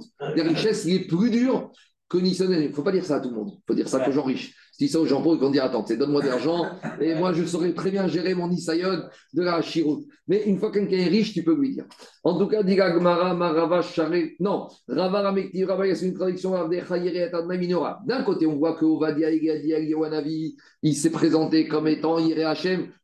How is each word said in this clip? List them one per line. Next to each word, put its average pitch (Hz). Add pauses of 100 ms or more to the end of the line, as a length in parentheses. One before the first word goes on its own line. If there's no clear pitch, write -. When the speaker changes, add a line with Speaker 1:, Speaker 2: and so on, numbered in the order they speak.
(200)
Speaker 1:
la 156
richesse, 170
il 175
est 170
plus 190
dur 233 (380)
que 180
le 185
nisayon. 185
Il 156
ne -
faut 143
pas 196
dire 185
ça 135
à -
tout 123
le 117
monde, 104
il -
faut 113
dire 113
ça 135
Speaker 2:
Ouais. 127
Speaker 1:
qu'aux 139
gens 139
riches. - (180)
Si 143
ça 156
aux 156
gens 131
pauvres, 160
ils 123
vont 135
dire, 139
attends, 117
tu -
sais, -
donne-moi 143
de 139
l'argent, 143 (340)
et 160
moi, 180
je 170
saurais 170
très 165
bien 190
gérer 170
mon 175
nisayon 175 (340)
de -
la 175
hashirut. 151 (220)
Mais 208
une 196
fois 208
que -
quelqu'un 190
est 180
riche, 208
tu 165
peux 160
lui 139
dire. - (380)
En 170
tout 190
cas, 214
dit 190
la 185
Gemara, 175
Marava 170
Share, 160 (280)
non, 185 (200)
Rava 180
Ramekti, 190
Rava, 190
il 185
y -
a 185
une 180
traduction, 185
Avde 175
Chayere 175
Atadna 170
Minora. 175
D'un 247
côté, 160
on 156
voit 160
que 160
Ovadia, 156
il 156
a 151
dit 147
à 156
Eliyahu 156
Hanavi, 156 (280)
il 151
s'est 165
présenté 156
comme 151
étant 156
Yireh 160
Hashem, 160 (160)